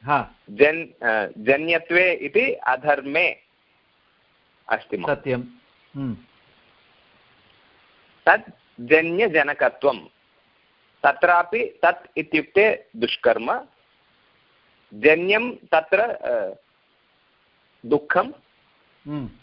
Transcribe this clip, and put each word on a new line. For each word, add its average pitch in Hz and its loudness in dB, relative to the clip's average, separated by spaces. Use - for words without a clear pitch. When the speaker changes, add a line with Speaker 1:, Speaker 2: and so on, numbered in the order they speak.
Speaker 1:
हा। 127 -2
Speaker 2:
जन्-, 151 0
अ, 110 0
जन्यत्वे 165 0
इति 196 -2
अधर्मे 139 -2
अस्ति, 110 -2
महोदय। 131 -4
Speaker 1:
सत्यं। 127 -4
हम्म। 131 -8
Speaker 2:
तत् - 0
जन्यजनकत्वं, 147 0
तत्रापि 175 0
तत् - 0
इत्युक्ते 160 0
दुष्कर्म, 117 -2
जन्यं 175 2
तत्र, 170 0
अ, 120 -4
दुःखं, 147 -2
Speaker 1:
हम्म। 143 -8